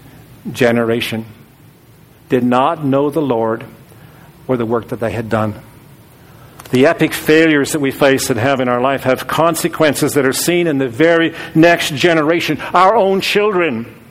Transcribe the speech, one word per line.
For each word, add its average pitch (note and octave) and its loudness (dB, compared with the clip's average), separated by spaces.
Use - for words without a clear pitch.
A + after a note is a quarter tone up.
generation A#2 0
did B2+ 2
not C3+ 0
know C#3 0
the D#3 -2
Lord A#2 -2
or B2+ 0
the A#2+ -4
work A2+ -4
that A#2 -8
they A2+ -4
had A2 -8
done. G#2+ -2
The C#3 4
epic D#3 0
failures D#3 2
that D#3 -4
we C3+ 0
face C3+ 2
and A#2+ -2
have C3 0
in B2+ -2
our B2 0
life C3 -2
have C3 -2
consequences D#3 0
that C#3 2
are C3 2
seen F3 -2
in C#3+ -2
the C3+ -2
very D#3+ 2
next E3 4
generation, D#3 0
our F#3 4
own G3 2
children. F3 -2